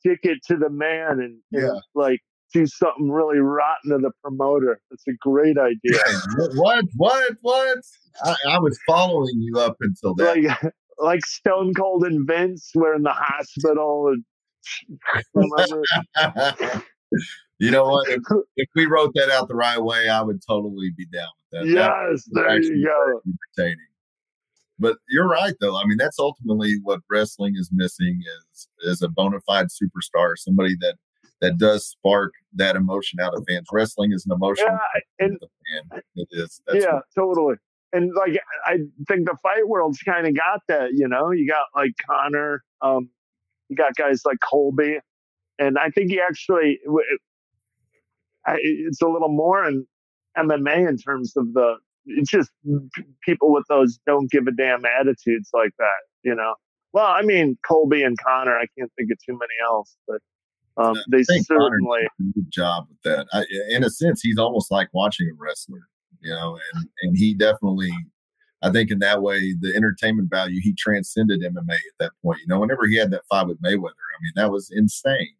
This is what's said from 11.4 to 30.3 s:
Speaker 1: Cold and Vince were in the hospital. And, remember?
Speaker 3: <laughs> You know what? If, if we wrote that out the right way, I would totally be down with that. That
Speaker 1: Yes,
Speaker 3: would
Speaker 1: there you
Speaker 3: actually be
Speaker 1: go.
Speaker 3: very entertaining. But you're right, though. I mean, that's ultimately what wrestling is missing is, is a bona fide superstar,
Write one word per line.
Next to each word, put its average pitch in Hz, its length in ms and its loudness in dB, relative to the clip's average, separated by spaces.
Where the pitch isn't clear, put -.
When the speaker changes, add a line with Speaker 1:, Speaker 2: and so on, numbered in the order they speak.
Speaker 1:
Cold 185 300 0
and 156 220 0
Vince 170 480 -2
were 160 200 4
in 151 80 0
the 147 100 2
hospital. 147 1000 0
And, 120 100 -6
remember? 156 480 2
Speaker 3:
<laughs> - 680 -2
You 117 120 4
know 135 160 6
what? 139 200 2
If, 127 120 -2
if 135 220 -4
we 160 100 4
wrote 151 300 2
that 139 140 2
out 131 180 2
the 123 80 -6
right 120 260 0
way, 113 260 0
I 110 140 2
would 104 240 -4
totally 101 500 -4
be 90 100 -14
down 85 200 -10
with - 0 -
that. 165 240 -2
That 185 160 2
Speaker 1:
Yes, - 160 -8
Speaker 3:
would - 80 -6
Speaker 1:
there - 160 0
you - 60 2
Speaker 3:
actually 320 180 0
be 143 80 0
Speaker 1:
go. 147 200 0
Speaker 3:
very 131 120 -2
entertaining. - 200 -8
But - 200 0
you're 175 180 2
right, 180 340 0
though. 98 160 -2
I 98 80 -4
mean, 107 140 2
that's - 220 -2
ultimately 107 540 -2
what 98 160 -2
wrestling 104 460 -2
is 90 160 -6
missing 90 480 -2
is, - 140 -20
is 87 200 -2
a 87 60 -2
bona 95 360 -2
fide 98 260 2
superstar, 87 680 -2